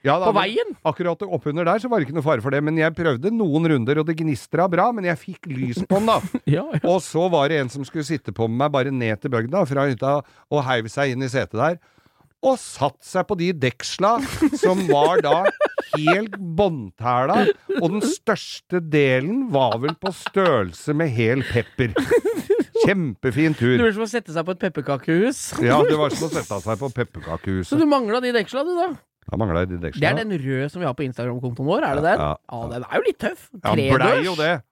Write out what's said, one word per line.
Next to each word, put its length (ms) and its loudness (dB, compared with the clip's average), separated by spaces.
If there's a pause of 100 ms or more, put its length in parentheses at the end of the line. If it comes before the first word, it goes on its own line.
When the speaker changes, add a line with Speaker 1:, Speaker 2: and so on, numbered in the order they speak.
Speaker 1:
Ja, 160 4
da, 80 -2
Speaker 2:
På 80 2
Speaker 1:
men 80 4
Speaker 2:
veien. 300 -2 (100)
Speaker 1:
akkurat 400 -2
oppunder 420 -4
der 140 2
så 100 -6
var 100 2
det 100 -2
ikke 80 -4
noe 80 -2
fare 180 2
for 80 -2
det, 120 2
men 140 0
jeg 180 2
prøvde 360 0
noen 400 2
runder, 300 2
og 80 -2
det 100 -2
gnistra 500 0
bra, 220 4
men 140 -4
jeg 120 0
fikk 300 -16
lys 400 -4
på 140 4
den 100 2
da. 60 4 (180)
Speaker 2:
<laughs> 220 0
Ja, 160 -4
ja. 100 -2
Speaker 1:
Og 180 4
så 300 0
var 160 4
det 140 0
en 80 -4
som 180 -10
skulle 160 -6
sitte 320 -6
på 140 0
med 160 -2
meg 100 0
bare 160 0
ned 300 -2
til 100 -4
bygda, 340 0
fra 220 0
hytta, 300 0 (340)
og 160 0
heiv 240 0
seg 240 -2
inn 80 -4
i 80 -4
setet 240 -2
der, 240 0 (640)
og 120 4
satt 480 -6
seg 240 -2
på 80 -2
de 160 0
deksla 640 0 (460)
som 280 2
var 360 4
da 180 2 (540)
helt 420 0
båndtæla, 1040 0 (400)
og 140 0
den 80 -2
største 760 -4
delen 720 2
var 280 4
vel 160 -2
på 200 -4
størrelse 800 0
med 160 0
hel 320 2
pepper. 480 -2 (880)
Kjempefin 800 2
tur. 180 4
Speaker 2:
Det 80 4
blir 140 2
som 80 -2
å 40 -10
sette 220 -6
seg 160 -4
på 80 -4
et 80 -10
pepperkakehus. 760 0 (260)
Speaker 1:
Ja, 180 6
det 160 4
var 160 2
som 140 -2
å 20 -6
sette 320 -4
seg 160 -4
på 160 -6
pepperkakehuset. 800 -4
Speaker 2:
Så 80 2
du 80 4
manglet 340 0
de 160 -2
deksla, 240 -4
du 140 -4
da? 100 0 (400)
Speaker 1:
Da 100 -6
manglet 300 0
jeg 60 -8
de 100 -8
deksla. 160 -8
Speaker 2:
Det 100 2
er 140 0
den 160 -4
røde 320 -4
som 100 -10
vi 60 -4
har 100 -4
på 80 -4
Instagram-kontoen 640 -6
vår, 180 0
er 140 -2
det 80 0
Speaker 1:
Ja, 0 -
Speaker 2:
den? 160 2
Speaker 1:
ja, 160 0
Speaker 2:
Ja, 240 -12
Speaker 1:
ja. 80 -8
Speaker 2:
den 160 -8
er 80 -8
jo 100 0
litt 140 0
tøff. 320 -6
Speaker 1:
Ja, 160 -6
han 100 2
Speaker 2:
Tredørs. 220 2
Speaker 1:
blei 260 2
jo 140 -2
det. 140 2 (180)